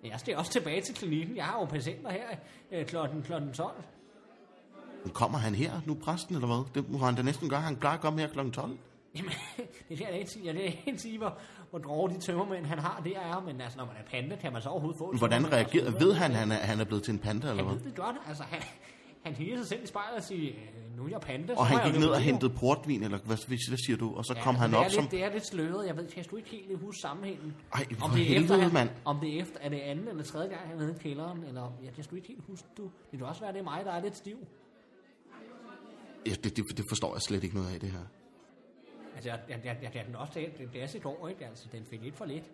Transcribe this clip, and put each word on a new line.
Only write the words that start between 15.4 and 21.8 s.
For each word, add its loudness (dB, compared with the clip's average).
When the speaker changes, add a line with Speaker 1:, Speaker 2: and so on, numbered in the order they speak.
Speaker 1:
tømmermænd 4
og 8
Speaker 2:
reagerer, 8
Speaker 1:
sådan 2
noget? 10
Speaker 2:
ved 10
han, 6
han 4
er, 6
han 4
er 4
blevet 0
til 0
en 2
panda, 0
eller 2
Speaker 1:
Han 2
Speaker 2:
hvad? -2
Speaker 1:
ved -8
det -8
godt. -2
Altså, -8
han, -6
han -4
higer -2
sig -2
selv -4
i -8
spejlet -4
og -4
siger, -2
"Øh, -12
nu -6
er -4
jeg -4
panda, -4
så -2
Speaker 2:
Og 0
Speaker 1:
må 8
Speaker 2:
han 8
Speaker 1:
jeg 6